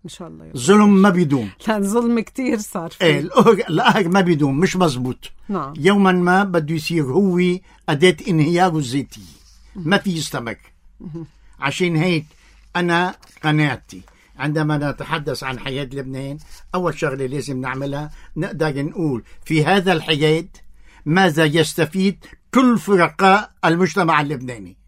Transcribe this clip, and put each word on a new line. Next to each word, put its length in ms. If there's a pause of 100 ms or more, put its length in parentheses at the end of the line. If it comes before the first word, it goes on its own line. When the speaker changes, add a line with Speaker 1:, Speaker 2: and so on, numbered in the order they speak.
Speaker 1:
إن 40
شاء 180
الله 180
يا 40
رب. 60
Speaker 2:
الظلم 460
ما 80
بيدوم. 400 (180)
Speaker 1:
لا، 100
الظلم 420
كتير 380
صار 320
فيه. 160
Speaker 2:
إيه، 140
القهر، 500
القهر 380
ما 140
بيدوم، 380
مش 160
مزبوط. 560 (180)
Speaker 1:
نعم. 280
Speaker 2:
يومًا 340
ما 320
بده 320
يصير 280
هو 380 (480)
أداة 280 (100)
انهياره 500
الذاتي. 440 (540)
Speaker 1:
مهم. 140
Speaker 2:
ما 80
في 140
يستمر. 460 (420)
Speaker 1:
مهم. 260 (340)
Speaker 2:
عشان 360
هيك 300 (500)
أنا 400 (280)
قناعتي 580 (360)
عندما 540
نتحدث 520
عن 160
حياة 340
لبنان، 440 (380)
أول 240
شغلة 260
لازم 360
نعملها 500 (260)
نقدر 480
نقول 380 (220)
في 200
هذا 280
الحياد 640 (480)
ماذا 400
يستفيد 800 (280)
كل 240
فرقاء 760 (140)
المجتمع 560
اللبناني. 560 (100)